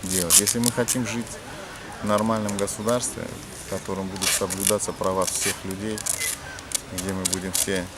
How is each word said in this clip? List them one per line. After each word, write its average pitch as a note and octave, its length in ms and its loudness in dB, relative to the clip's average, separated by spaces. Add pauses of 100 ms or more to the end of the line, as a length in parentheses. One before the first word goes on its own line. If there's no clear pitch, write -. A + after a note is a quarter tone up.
делать. F2+ 360 6
Если A2 200 2
мы A#2+ 160 6
хотим B2 300 2
жить A2+ 200 -2 (760)
в G#2 40 -2
нормальном G#2 500 2
государстве, G#2+ 680 0 (440)
в - 40 -10
котором F#2+ 360 -2
будут G2 220 -2
соблюдаться G2 640 2
права F#2+ 320 2
всех - 300 0 (100)
людей, G2+ 340 -4 (1000)
где F#2+ 140 -2
мы F#2 200 -2
будем F#2 200 -2
все F#2 320 2 (140)